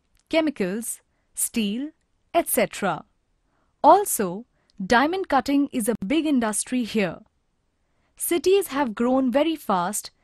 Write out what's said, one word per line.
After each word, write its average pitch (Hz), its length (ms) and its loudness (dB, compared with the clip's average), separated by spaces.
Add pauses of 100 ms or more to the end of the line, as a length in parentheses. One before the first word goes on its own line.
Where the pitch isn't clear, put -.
(300)
chemicals, 233 720 -2 (340)
steel, 233 540 -4 (440)
et 330 140 0
cetera. 185 560 -2 (800)
Also, 247 640 4 (380)
diamond 294 440 2
cutting 277 440 2
is 226 160 -4
a 233 80 0 (100)
big 285 200 0
industry 247 580 -2
here. 202 360 -2 (960)
Cities 359 500 2
have 262 280 -2
grown 254 360 2
very 302 240 2
fast 190 560 -4 (120)